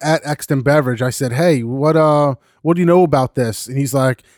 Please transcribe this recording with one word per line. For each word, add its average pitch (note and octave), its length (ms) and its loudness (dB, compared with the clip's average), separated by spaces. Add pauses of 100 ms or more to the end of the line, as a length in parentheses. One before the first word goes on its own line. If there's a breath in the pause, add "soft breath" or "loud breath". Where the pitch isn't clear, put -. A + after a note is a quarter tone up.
at D#3 240 0
Exton C#3+ 360 -4
Beverage, B2+ 400 0
I B2 80 -2
said, B2+ 220 -6
"Hey, C#3+ 320 0
what, C3+ 320 -2
uh, D3 400 2 (260)
what E3 140 0
do F3+ 60 0
you F3 40 2
know F3+ 180 4
about C#3 320 0
this?" A#2 320 -4
And C3 100 -6
he's C3+ 160 -2
like, C3 300 0 (140 soft breath)